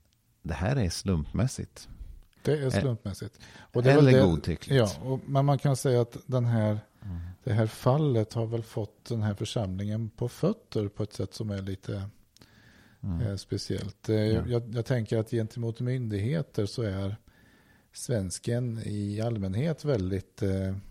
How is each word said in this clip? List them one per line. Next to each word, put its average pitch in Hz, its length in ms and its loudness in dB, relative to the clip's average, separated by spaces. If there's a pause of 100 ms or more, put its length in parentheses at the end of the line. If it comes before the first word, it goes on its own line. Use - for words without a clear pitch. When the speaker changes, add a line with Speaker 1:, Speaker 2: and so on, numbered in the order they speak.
(420)
Speaker 1:
det 78 120 -4
här 101 220 0
är 107 140 2
slumpmässigt. - 1000 -2 (540)
Speaker 2:
Det 147 160 2
är 143 60 -6
Speaker 1:
Eh, 131 40 0 (120)
Speaker 2:
slumpmässigt. 113 580 -4 (180)
Och - 260 -2
det 135 80 8
är 143 60 8
Speaker 1:
eller 143 140 10
Speaker 2:
väl 127 100 10
det, 101 60 8
Speaker 1:
godtyckligt. 85 500 2
Speaker 2:
ja, 110 120 6 (140)
och, 131 220 -2
men 139 200 2
man 143 140 4
kan 139 160 2
säga 123 260 2
att - 240 -2
den 123 200 0
här, 107 340 2 (260)
Speaker 1:
Mm. 90 140 -8 (240)
Speaker 2:
det - 100 0
här 110 140 4
fallet 127 640 2
har 117 120 0
väl 113 180 -4
fått - 420 -10
den 117 160 -2
här 104 120 2
församlingen 104 760 -4
på 123 200 -6
fötter - 580 -2
på - 160 -6
ett - 100 -8
sätt 101 200 -6
som 107 160 -6
är 98 120 -4
lite, 98 480 -8 (960)
Speaker 1:
Mm. 90 180 -4
Speaker 2:
eh, 104 140 -2
speciellt. 98 720 -6
Eh, 110 60 2
Speaker 1:
Ja. 107 320 2
Speaker 2:
jag, 120 280 -2
jag 117 100 -2
tänker 120 320 0
att 110 140 -2
gentemot 117 480 -4
myndigheter 123 840 -2
så - 160 -6
är 98 340 -2 (800)
svensken 113 920 -4
i 104 360 -4
allmänhet 113 640 -2
väldigt, 95 560 -2
eh, 95 340 -2 (160)